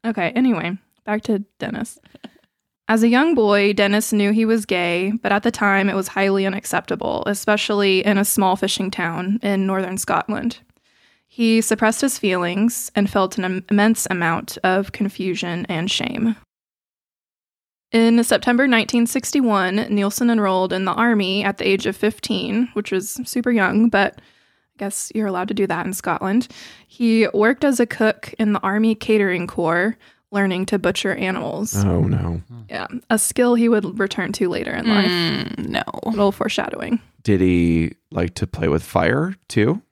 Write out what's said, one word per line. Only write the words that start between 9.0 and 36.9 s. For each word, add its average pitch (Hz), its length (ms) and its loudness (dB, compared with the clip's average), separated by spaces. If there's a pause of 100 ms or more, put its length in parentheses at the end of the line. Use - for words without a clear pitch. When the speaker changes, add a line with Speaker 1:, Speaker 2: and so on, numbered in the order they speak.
Speaker 1:
in 196 240 0
northern 190 320 -2
Scotland. - 600 -4 (680)
He 226 360 2
suppressed 220 400 0
his 269 160 -2
feelings 185 760 -2
and 202 160 2
felt 190 280 0
an 185 60 -2
im-, 185 260 -4
immense 214 380 2
amount 170 540 -2
of 190 300 0
confusion 175 760 -4
and 175 220 -4
shame. - 460 -2 (1600)
In 233 320 6
September 240 420 2
nineteen 233 400 2
sixty-one, 214 840 0
Nielsen 208 380 0
enrolled 190 440 2
in 190 120 -2
the 180 80 -2
army 208 520 2
at 196 140 -2
the - 100 -2
age 196 180 0
of 196 100 -4
fifteen, 214 800 -2
which 208 160 -6
was 190 220 -4 (120)
super 247 260 -4
young, 220 380 2
but 202 300 2
I - 600 -20
guess - 360 -8
you're 214 140 -2
allowed 185 200 -4
to - 60 -4
do 202 140 0
that 170 180 -4
in 185 60 -6
Scotland. 190 560 -2 (380)
He 226 460 2
worked 226 320 2
as 277 160 2
a 240 60 4
cook - 520 -2
in 214 140 2
the 202 80 0
army 214 360 2
catering 196 500 0
corps, 170 500 0 (360)
learning 190 340 0
to 208 140 -2
butcher 180 340 0
animals. 185 640 -4
Speaker 2:
Oh, 95 260 2
no. 87 400 -2 (260)
Speaker 1:
Yeah, - 200 -8 (200)
a 220 100 2
skill 240 360 2
he 233 140 4
would 208 300 0
return 196 340 -4
to 196 160 0
later - 260 -4
in - 140 -4
life. 202 220 2
Speaker 3:
Mm, 170 580 -4
no. - 140 -4 (200)
Speaker 1:
A - 80 -4
little 202 220 2
foreshadowing. - 680 -4 (220)